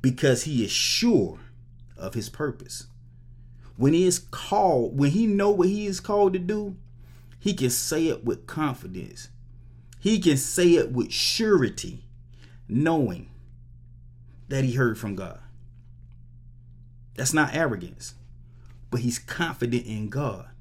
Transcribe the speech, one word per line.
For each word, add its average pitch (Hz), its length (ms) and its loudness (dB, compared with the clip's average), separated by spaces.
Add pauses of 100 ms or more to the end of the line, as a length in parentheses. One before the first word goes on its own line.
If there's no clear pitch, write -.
Because 131 400 2
he 127 240 -2
is 98 60 -6
sure 139 680 2 (600)
of 95 160 -10
his 107 140 -6
purpose. - 580 -8 (880)
When 139 160 4
he 180 140 4
is 175 100 2
called, 165 800 0
when 143 140 4
he 220 160 2
know 202 240 4
what 180 160 4
he 208 180 0
is 190 140 -4
called 202 340 2
to 190 60 -2
do, 202 380 -4 (600)
he 202 160 -2
can 131 160 0
say 160 380 0
it - 180 -2
with - 220 -4
confidence. - 840 -8 (680)
He 208 200 2
can 160 180 4
say 175 360 2
it 139 180 4
with 123 200 -2
surety, 147 920 0 (600)
knowing 135 640 0 (1160)
that 135 160 0
he 127 100 0
heard 120 240 2
from 101 160 -6
God. 92 280 -10 (1800)
That's 135 160 -2
not 151 220 2
arrogance, 113 580 -4 (800)
but 120 80 -2
he's 117 200 -2
confident 123 680 -4
in 107 240 -6
God. 113 380 -6 (140)